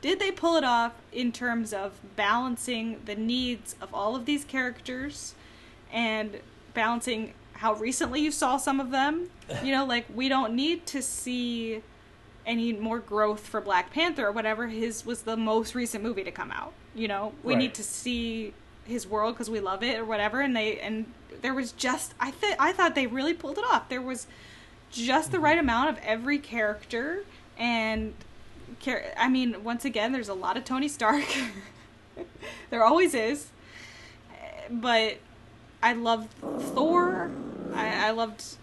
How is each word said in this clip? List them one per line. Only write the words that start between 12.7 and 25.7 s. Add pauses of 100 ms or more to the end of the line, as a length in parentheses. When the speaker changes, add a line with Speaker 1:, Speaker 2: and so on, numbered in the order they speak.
Speaker 1:
more
growth
for
Black
Panther
or
whatever.
His
was
the
most
recent
movie
to
come
out, (220)
you
know? (100)
We
Speaker 2:
Right.
Speaker 1:
need
to
see (320)
his
world
'cause
we
love
it
or
whatever,
and
they,
and (360)
there
was
just,
I
thi-,
I
thought
they
really
pulled
it
off.
There
was (640)
just
the
Speaker 2:
Mm-hmm.
Speaker 1:
right
amount